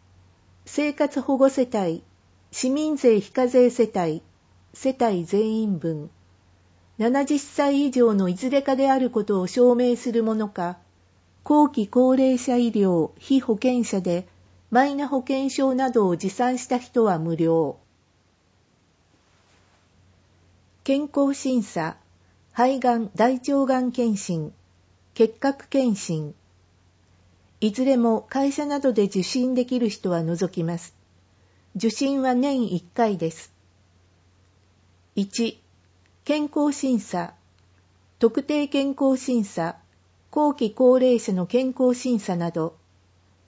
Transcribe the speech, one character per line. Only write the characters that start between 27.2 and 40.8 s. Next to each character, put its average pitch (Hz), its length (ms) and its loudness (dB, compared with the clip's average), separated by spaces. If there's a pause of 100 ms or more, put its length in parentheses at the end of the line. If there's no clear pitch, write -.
い 214 120 0
ず 254 120 -2
れ 262 120 4
も 226 340 0
会 277 200 0
社 294 140 -4
な 285 160 -4
ど 269 120 2
で 208 120 2
受 196 180 -2
診 254 320 -2
で 247 120 0
き 254 120 -2
る 233 100 0
人 196 220 -6
は 170 120 0
除 170 300 -2
き 170 120 -4
ま 170 140 -4
す。 - 160 -20 (840)
受 214 140 -2
診 269 320 -2
は 254 120 0
年 254 400 0
一 165 100 -4 (100)
回 214 240 0
で 165 120 -4
す。 - 220 -20 (1600)
一、 202 460 -4 (640)
健 294 300 -2
康 294 180 0
診 262 280 -2
査、 170 340 -8 (840)
特 233 240 2
定 294 240 -2
健 277 320 -2
康 269 180 2
診 240 280 -2
査、 170 320 -6 (540)
後 302 220 2
期 233 200 -2
高 254 260 6